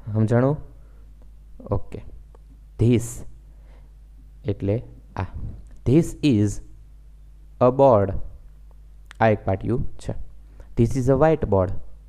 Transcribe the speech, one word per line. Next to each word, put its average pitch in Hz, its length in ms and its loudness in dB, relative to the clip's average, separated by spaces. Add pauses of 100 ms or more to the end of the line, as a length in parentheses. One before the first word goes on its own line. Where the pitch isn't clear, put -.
(140)
સમજાણું? 120 440 2 (1120)
ઓકે. - 300 -4 (760)
ધીસ 117 440 0 (1200)
એટલે 101 380 -4 (320)
આ. - 80 -6 (640)
This 160 160 4 (180)
is 107 240 4 (1120)
a 123 180 6
board. 104 340 6 (1040)
આ 113 80 4
એક 107 180 2
પાટિયું 107 400 -2 (120)
છે. - 360 -8 (460)
This 117 180 2
is 131 140 2
a 135 80 4
white 151 300 2
board. 95 200 2 (400)